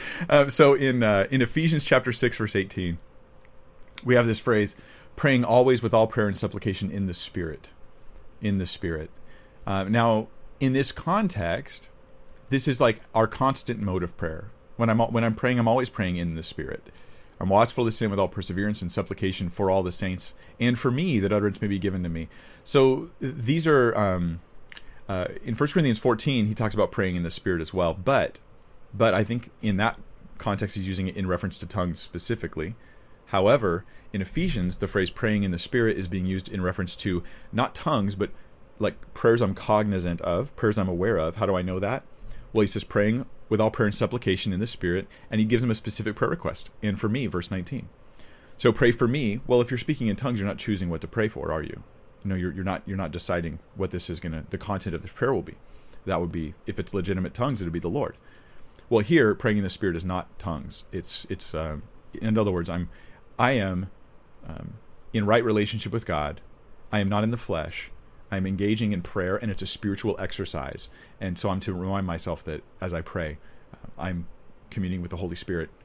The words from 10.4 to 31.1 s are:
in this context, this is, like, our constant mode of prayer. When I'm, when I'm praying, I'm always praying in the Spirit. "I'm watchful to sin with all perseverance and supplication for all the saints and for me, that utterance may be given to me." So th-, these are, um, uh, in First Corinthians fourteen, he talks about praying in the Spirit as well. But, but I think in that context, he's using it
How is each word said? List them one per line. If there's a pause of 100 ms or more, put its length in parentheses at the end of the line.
in
this
context, (640)
this
is,
like, (140)
our
constant
mode
of
prayer. (260)
When
I'm,
when
I'm
praying,
I'm
always
praying
in
the
Spirit. (480)
"I'm
watchful
to
sin
with
all
perseverance
and
supplication
for
all
the
saints (260)
and
for
me,
that
utterance
may
be
given
to
me." (360)
So (100)
th-,
these
are,
um, (680)
uh, (140)
in
First
Corinthians
fourteen,
he
talks
about
praying
in
the
Spirit
as
well.
But, (520)
but
I
think (100)
in
that (380)
context,
he's
using
it